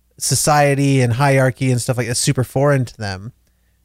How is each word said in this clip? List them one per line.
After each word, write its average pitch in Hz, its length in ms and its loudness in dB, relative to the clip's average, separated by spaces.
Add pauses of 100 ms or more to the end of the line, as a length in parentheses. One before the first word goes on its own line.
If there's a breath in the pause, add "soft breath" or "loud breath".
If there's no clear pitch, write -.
(180)
society 143 840 2
and 120 120 0
hierarchy 131 580 2
and 120 100 -2
stuff 117 160 -4
like 123 100 -4
that's 117 120 -4
super - 240 0
foreign 139 420 0
to - 120 -12
them. 101 360 -10 (520)